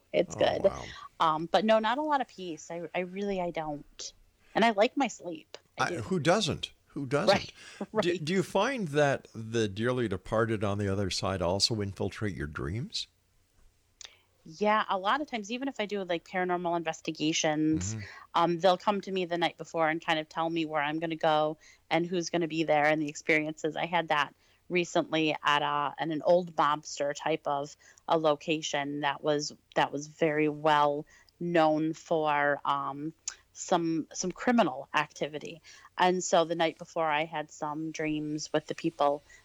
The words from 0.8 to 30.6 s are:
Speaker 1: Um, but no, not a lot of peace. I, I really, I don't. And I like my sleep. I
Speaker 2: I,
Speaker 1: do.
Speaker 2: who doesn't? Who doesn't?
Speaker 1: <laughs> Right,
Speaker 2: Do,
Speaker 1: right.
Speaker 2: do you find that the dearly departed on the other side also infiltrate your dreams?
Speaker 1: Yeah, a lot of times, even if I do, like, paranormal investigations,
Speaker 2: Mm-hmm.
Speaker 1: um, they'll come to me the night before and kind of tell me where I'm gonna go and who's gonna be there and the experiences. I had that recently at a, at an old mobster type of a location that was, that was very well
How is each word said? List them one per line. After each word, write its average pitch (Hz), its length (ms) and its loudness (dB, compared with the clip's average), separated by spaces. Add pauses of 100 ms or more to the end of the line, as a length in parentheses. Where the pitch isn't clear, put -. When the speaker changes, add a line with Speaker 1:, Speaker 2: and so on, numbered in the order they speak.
Speaker 1:
Um, 160 320 2
but 185 140 4
no, 220 160 6
not 220 180 0
a 302 40 -2
lot 294 180 0
of 247 80 -6
peace. 175 420 -12
I, 170 120 -8 (120)
I 180 60 -2
really, 190 400 -4
I 175 100 -2
don't. 156 640 -8 (420)
And 208 100 4
I 233 60 6
like 214 260 2
my 262 120 2
sleep. - 500 -14 (220)
I 131 40 2
Speaker 2:
I, 139 40 2
Speaker 1:
do. 170 140 -4
Speaker 2:
who 180 180 -2
doesn't? 160 500 0 (180)
Who 143 180 -8
doesn't? 180 440 2 (160)
Speaker 1:
<laughs> - 260 -12
Right, 214 120 2
Speaker 2:
Do, 175 60 2
Speaker 1:
right. 175 140 -2
Speaker 2:
do 156 80 -2
you 190 120 2
find 220 440 0
that 143 460 2
the 113 320 0
dearly 117 400 0
departed 110 560 0
on 101 160 0
the 101 140 0
other 98 180 0
side 92 320 -2
also 98 380 2
infiltrate 98 560 -4
your 69 100 -6
dreams? 85 640 -6 (1400)
Speaker 1:
Yeah, 208 440 0
a 196 80 0
lot 220 240 0
of 285 40 -6
times, 214 240 -8
even 247 180 -4
if 262 120 -6
I 208 60 -2
do, 196 180 -4
like, 175 240 -4
paranormal 180 480 0
investigations, 156 1160 0
Speaker 2:
Mm-hmm. 110 60 -6 (340)
Speaker 1:
um, 170 260 2
they'll 180 160 6
come 202 240 0
to 202 100 -8
me 185 140 -2
the 170 140 -2
night 170 180 0
before 160 320 -2
and 160 160 -2
kind 160 140 0
of 156 100 -6
tell 165 220 -4
me 165 160 -2
where 151 160 -2
I'm 151 160 -2
gonna 165 180 -4
go 156 400 2 (320)
and 165 160 2
who's 175 240 -2
gonna 175 180 0
be 160 180 -2
there 151 200 4
and 156 160 2
the 147 80 -2
experiences. 156 640 -2
I 165 120 -2
had 165 220 0
that 147 260 0 (340)
recently 160 760 0
at 147 200 2
a, 147 360 0
at 147 100 -2
an 151 180 -4
old 175 300 4
mobster 147 600 0
type 156 300 -4
of 143 280 -2 (320)
a 170 120 4
location 151 840 0
that 143 240 -2
was, 147 300 0 (220)
that 147 140 2
was 147 180 -8
very 151 420 2
well 147 560 2 (340)